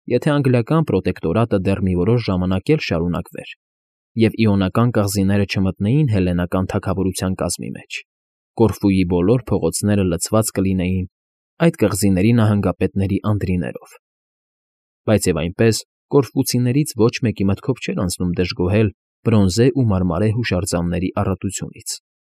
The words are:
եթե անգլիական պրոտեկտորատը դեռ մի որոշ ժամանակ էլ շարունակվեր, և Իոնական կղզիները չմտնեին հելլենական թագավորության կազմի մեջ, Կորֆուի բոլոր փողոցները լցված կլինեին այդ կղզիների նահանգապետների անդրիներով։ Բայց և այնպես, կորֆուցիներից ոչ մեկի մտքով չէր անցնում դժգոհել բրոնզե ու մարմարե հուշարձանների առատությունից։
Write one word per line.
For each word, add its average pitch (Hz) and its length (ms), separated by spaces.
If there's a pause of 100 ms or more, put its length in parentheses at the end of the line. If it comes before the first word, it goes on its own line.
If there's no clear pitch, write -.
եթե 123 220
անգլիական 143 560
պրոտեկտորատը 101 720
դեռ 98 220
մի 92 140
որոշ 110 300
ժամանակ 92 460
էլ 156 120
շարունակվեր, 85 680 (640)
և 113 200
Իոնական 107 560
կղզիները 101 540
չմտնեին 101 640
հելլենական 92 600
թագավորության 95 640
կազմի 71 380
մեջ, - 260 (600)
Կորֆուի 98 460
բոլոր 90 400
փողոցները 101 640
լցված 92 460
կլինեին 92 560 (520)
այդ 170 160
կղզիների 98 560
նահանգապետների 98 920
անդրիներով։ 92 720 (1120)
Բայց - 220
և 82 120
այնպես, 90 420 (220)
կորֆուցիներից 135 880
ոչ 113 260
մեկի 104 280
մտքով - 360
չէր 98 180
անցնում 90 320
դժգոհել 92 580 (360)
բրոնզե 107 420
ու 135 180
մարմարե 92 440
հուշարձանների 90 800
առատությունից։ - 840 (300)